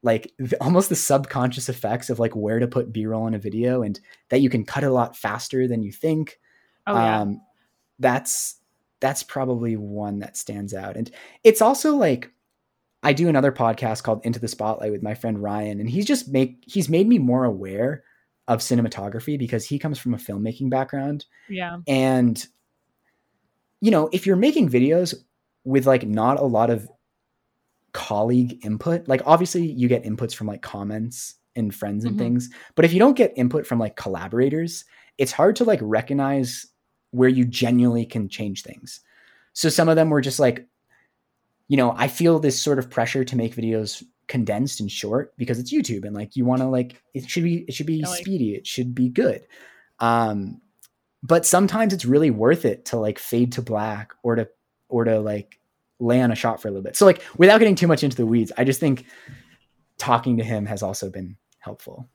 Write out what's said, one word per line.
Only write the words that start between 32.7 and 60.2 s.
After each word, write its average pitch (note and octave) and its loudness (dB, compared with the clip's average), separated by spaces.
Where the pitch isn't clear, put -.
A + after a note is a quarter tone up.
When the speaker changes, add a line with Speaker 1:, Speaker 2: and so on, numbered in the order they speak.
Speaker 1:
but E3 6
if E3+ 4
you F3+ 2
don't B3 6
get A3+ 2
input B2 0
from, A#2+ -2
like, A2 -4
collaborators, B2 -4
it's C3 -2
hard F#3+ 4
to, B3 2
like, A3 2
recognize B2+ -2
where B2+ 4
you B2+ 4
genuinely A#2+ 2
can G#2 -6
change G2+ -8
things. - -20
So - 0
some D#3+ 4
of D#3+ 6
them D#3+ 4
were D3 2
just C3+ -4
like, B2 2
you C#3 2
know, B2 4
"I C3 0
feel E3 4
this C#3+ 0
sort C#3+ 0
of B2+ -6
pressure B2+ -2
to B2+ -6
make A2+ -2
videos A2 -4
condensed A2+ -2
and G2+ -6
short A2+ -4
because A#2+ -4
it's B2 -8
YouTube G#2+ -2
and, G#2 -8
like, G#2 -10
you B2 0
wanna, C3 0
like, B2+ -2
it C3 -10
should F3 -2
be, E3+ -2
it B2+ -10
should D3+ -6
be D#3+ -2
Speaker 2:
Yeah, D#3 -4
like F3 -8
Speaker 1:
speedy. D3+ -2
It - -14
should B2 -6
be B2+ 2
good." - 0
Um, A2 0
but E3 2
sometimes G3 2
it's E3+ -6
really C#3+ 4
worth A#2 2
it G#2 -2
to, - -6
like, G#2+ -2
fade A#2+ 0
to B2+ -6
black G#2+ -6
or A#2 2
to, A2+ -2
or A#2 0
to, A2+ 2
like, G#2 -6
lay A#2+ 4
on B2 4
a G#2+ 0
shot A2+ -2
for A2 -8
a G#2 -4
little F#2+ -8
bit. - -10
So, G3+ 6
like, F#3 6
without G3+ 10
getting G#3+ 6
too E3+ 2
much D#3 4
into C3+ 0
the A#2+ 2
weeds, A2+ 2
I B2 2
just C3+ 2
think C#3 0
talking A#2+ 2